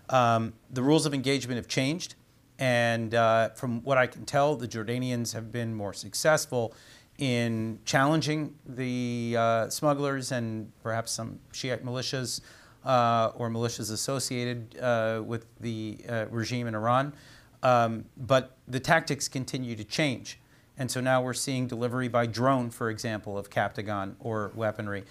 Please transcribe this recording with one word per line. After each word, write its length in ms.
Um, 420
the 120
rules 240
of 80
engagement 420
have 120
changed, 460
and, 560
uh, 360
from 320
what 160
I 80
can 200
tell, 300
the 120
Jordanians 640
have 180
been 240
more 180
successful 840
in 680
challenging 680
the, 680
uh, 320
smugglers 640
and 400
perhaps 280
some 300
Shiite 320
militias, 580
uh, 500
or 160
militias 400
associated, 880
uh, 460
with 220
the, 400
uh, 220
regime 380
in 80
Iran. 360
Um, 420
but 400
the 100
tactics 480
continue 480
to 100
change. 540
And 80
so 120
now 200
we're 140
seeing 320
delivery 400
by 200
drone, 440
for 180
example, 480
of 140
Captagon 680
or 340
weaponry. 560